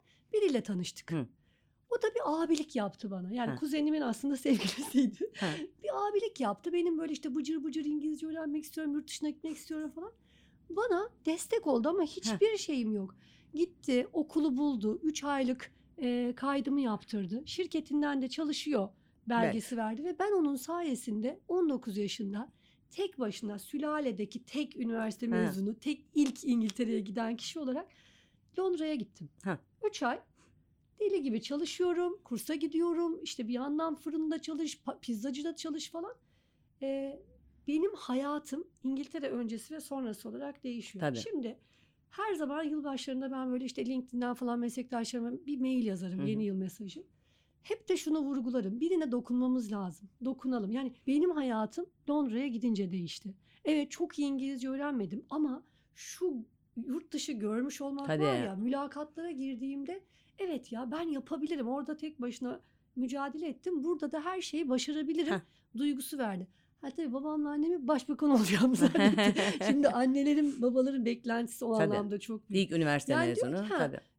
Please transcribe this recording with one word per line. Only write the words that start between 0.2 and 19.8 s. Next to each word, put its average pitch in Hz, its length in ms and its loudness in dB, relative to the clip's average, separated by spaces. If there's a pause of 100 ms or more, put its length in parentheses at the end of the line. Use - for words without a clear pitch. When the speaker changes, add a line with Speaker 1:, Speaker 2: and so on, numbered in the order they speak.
Speaker 1:
biriyle 349 280 4
tanıştık. 180 500 -4
Speaker 2:
Hı. 151 140 2 (640)
Speaker 1:
O 480 120 0
da 427 140 2
bir 330 280 0
abilik 311 320 0
yaptı 208 360 -2
bana. 185 200 -6
Yani 240 200 0
Speaker 2:
Ha. - 40 -2
Speaker 1:
kuzenimin 302 460 0
aslında 262 360 0
<laughs> - 0 -
sevgilisiydi. 254 1040 2
Speaker 2:
Ha. 190 80 2 (360)
Speaker 1:
Bir 427 60 -4 (200)
abilik 415 300 0
yaptı. 254 340 -2
Benim 339 240 2
böyle 311 160 -2
işte 269 220 -4
bıcır 294 280 -2
bıcır 294 220 -2
İngilizce 302 420 -2
öğrenmek 311 360 -4
istiyorum, 302 300 -4
yurt 294 140 -4
dışına 302 220 -4
gitmek 302 280 -6
istiyorum 311 340 -6
falan. 370 200 -10 (580)
Bana 403 400 2 (160)
destek 349 420 0
oldu 254 220 4
ama 359 140 4
hiçbir 302 480 2
Speaker 2:
Ha. 427 60 0
Speaker 1:
şeyim 247 360 0
yok. 196 220 -4 (380)
Gitti, 285 600 2
okulu 302 440 2
buldu. 247 460 2
Üç 302 200 0
aylık, 269 480 0 (300)
e, 247 340 0
kaydımı 277 460 0
yaptırdı. 214 640 -2
Şirketinden 294 760 0
de 262 80 -2
çalışıyor 294 600 0 (400)
belgesi 226 480 2
Speaker 2:
Belge. 226 60 0